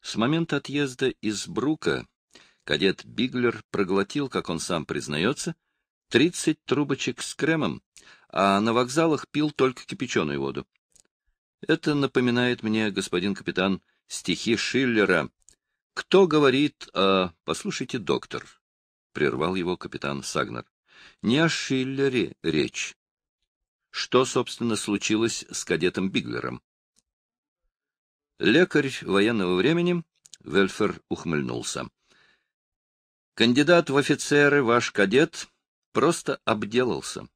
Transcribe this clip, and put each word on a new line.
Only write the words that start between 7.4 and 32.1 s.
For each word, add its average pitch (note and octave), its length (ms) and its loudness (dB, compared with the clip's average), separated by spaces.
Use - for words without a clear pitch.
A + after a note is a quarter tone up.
а G2 320 2
на A2+ 120 0
вокзалах C3+ 560 0
пил D3+ 240 -2
только C3 340 0
кипяченую E2 540 -2
воду. C2+ 260 -6
"Это D#3 340 -2
напоминает B2 680 0
мне, A2 260 0
господин F#2+ 460 -2
капитан, F2+ 440 -2
стихи - 480 -2
Шиллера. G2+ 760 2
Кто F#3+ 320 4
говорит D3 680 2
о..." F#2+ 380 2
"Послушайте, - 540 -6
доктор", - 460 -4
прервал D2 420 0
его F2+ 220 -2
капитан - 480 -8
Сагнер, A#1+ 400 -6
"не A#2 160 2
о E3 100 4
Шиллере C3 960 -2
речь". - 540 -2
"Что, - 340 0
собственно, A#2+ 500 -2
случилось G#2+ 760 -2
с - 120 -8
кадетом F2+ 460 -2
Биглером?" B1 500 -6
Лекарь C#3 600 4
военного G2 540 2
времени, E3+ 500 2
Вельфер F#2+ 640 0
ухмыльнулся. C2+ 800 -4